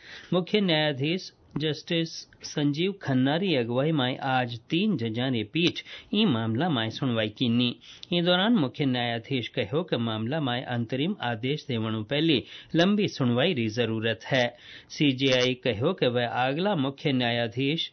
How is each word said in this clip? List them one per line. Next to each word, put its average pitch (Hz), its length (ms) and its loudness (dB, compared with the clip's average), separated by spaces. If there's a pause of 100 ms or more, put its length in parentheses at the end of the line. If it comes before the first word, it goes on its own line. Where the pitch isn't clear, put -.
(340)
मुख्य 190 280 2
न्यायाधीश 156 720 0 (240)
जस्टिस 160 680 -4 (160)
संजीव 151 500 0 (100)
खन्ना 135 320 2
री 175 200 0
अगुवाई 123 360 0
में 131 280 0
आज 127 400 -2 (100)
तीन 180 280 0
जजा 117 300 -2
री 120 160 0
पीठ 160 360 0 (340)
ई 214 120 4
मामला 117 440 0
में 113 200 0
सुनवाई 113 400 -2
कीनी। 120 460 0 (380)
ई 175 80 2
दौरान 180 320 4
मुख्य 147 320 2
न्यायाधीश 120 600 0
कहो 127 360 -2
कि 165 140 -2
मामला 117 420 -2
में 127 260 -2
अंतरिम 127 560 -2
आदेश 123 460 -4
देवणु 113 360 -2
पहली 147 400 2 (320)
लंबी 190 320 4
सुनवाई 127 460 2
री 117 140 0
जरूरत 110 580 -2
है। 123 320 0 (320)
सीजेआई 127 640 2
कहो 127 400 0
कि 156 140 0
वह 120 200 2
अगला 139 480 0
मुख्य 139 360 -2
न्यायाधीश 123 800 0